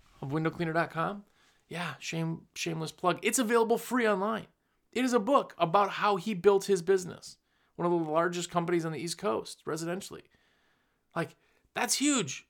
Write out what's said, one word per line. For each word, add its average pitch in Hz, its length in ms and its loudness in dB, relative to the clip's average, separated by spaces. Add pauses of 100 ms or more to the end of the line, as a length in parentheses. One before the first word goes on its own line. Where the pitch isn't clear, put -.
(200)
of 139 120 -6
window 160 180 0
cleaner 165 220 -4
dot 160 180 0
com? 180 340 -4 (440)
Yeah, 160 300 -8
shame, 165 560 -6
shameless 160 380 -6
plug. 170 300 0
It's 233 160 2
available 226 400 4
free 233 280 0
online. 208 420 -2 (440)
It 254 120 0
is 247 80 2
a 240 80 6
book 247 360 2
about 185 340 4
how 190 260 2
he 208 180 -4
built 196 300 6
his 190 180 2
business. 180 540 -2 (400)
One 170 140 0
of 175 80 2
the 160 120 -2
largest 170 400 0
companies 170 340 0
on 165 80 -4
the 147 80 -6
East 170 160 -6
Coast, - 480 -4
residentially. 165 600 -6 (920)
Like, - 200 -6 (360)
that's 233 220 0
huge. 254 560 0